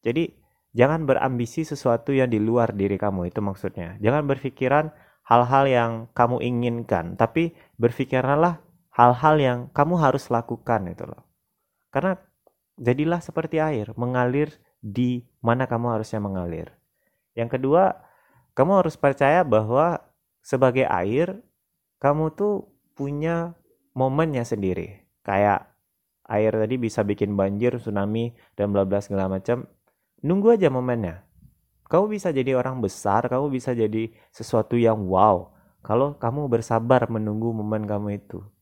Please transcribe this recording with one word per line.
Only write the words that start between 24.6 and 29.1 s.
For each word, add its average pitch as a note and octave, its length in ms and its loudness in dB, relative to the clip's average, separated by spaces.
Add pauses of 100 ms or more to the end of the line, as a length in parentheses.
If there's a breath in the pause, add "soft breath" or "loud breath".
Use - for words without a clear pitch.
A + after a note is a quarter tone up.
Kayak G2+ 480 2 (600)
air G#2+ 240 2
tadi A2+ 260 -2
bisa A2+ 240 -2
bikin G2+ 320 -2
banjir, G2+ 400 0
tsunami, A2 560 -4 (220 soft breath)
dan G#2 180 -2
bla G2 160 2
bla G2+ 160 0
segala F#2+ 240 -2